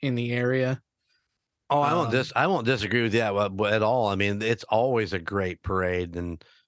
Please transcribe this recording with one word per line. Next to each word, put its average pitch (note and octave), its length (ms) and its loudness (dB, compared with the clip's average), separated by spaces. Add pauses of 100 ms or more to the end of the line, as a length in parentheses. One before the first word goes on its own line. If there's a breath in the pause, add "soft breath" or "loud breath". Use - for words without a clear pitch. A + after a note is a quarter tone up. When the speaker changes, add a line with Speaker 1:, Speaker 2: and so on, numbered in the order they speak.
Speaker 1:
in C3 120 -2
the A#2+ 180 -2
area. B2+ 500 0 (880)
Speaker 2:
Oh, D3 100 2
I C#3+ 140 2
won't E3 140 2
Speaker 1:
Um, G#2+ 40 -4
Speaker 2:
dis-, C3 220 0
I C3+ 140 2
won't C#3+ 180 0
disagree A#2 360 0
with A2+ 100 0
that A2 220 2
wa-, G2+ 180 2
wa-, G2+ 160 0
at G#2+ 160 2
all. A2+ 240 2
I G2 80 0
mean, G2+ 260 0
it's A2+ 220 -2
always A2+ 480 0
a F#2 80 -2
great F#2 420 -4
parade, F2+ 540 -2
and, F2 260 -8 (240 soft breath)